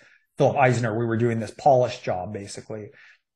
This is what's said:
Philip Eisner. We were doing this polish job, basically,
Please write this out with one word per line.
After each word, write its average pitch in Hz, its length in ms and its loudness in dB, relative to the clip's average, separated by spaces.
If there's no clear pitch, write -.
Philip 127 200 2
Eisner. 120 400 2
We 117 80 -2
were 113 120 -2
doing 117 220 0
this 101 120 -8
polish 127 500 2
job, 98 320 -6
basically, 104 560 -12